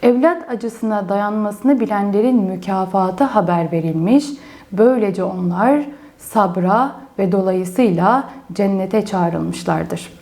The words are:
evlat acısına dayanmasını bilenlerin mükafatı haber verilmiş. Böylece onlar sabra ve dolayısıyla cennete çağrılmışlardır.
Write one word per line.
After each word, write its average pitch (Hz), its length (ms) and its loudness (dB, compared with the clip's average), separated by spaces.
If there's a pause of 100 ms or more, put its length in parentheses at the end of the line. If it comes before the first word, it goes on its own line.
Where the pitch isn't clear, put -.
evlat 254 480 2
acısına 214 600 -4
dayanmasını 208 680 0
bilenlerin 208 560 0
mükafatı 185 880 0
haber 175 480 0
verilmiş. 165 540 2 (460)
Böylece 208 520 2
onlar 185 580 0 (360)
sabra 196 760 0 (280)
ve 190 120 0
dolayısıyla 190 920 2 (300)
cennete 196 520 0
çağrılmışlardır. 87 1160 -4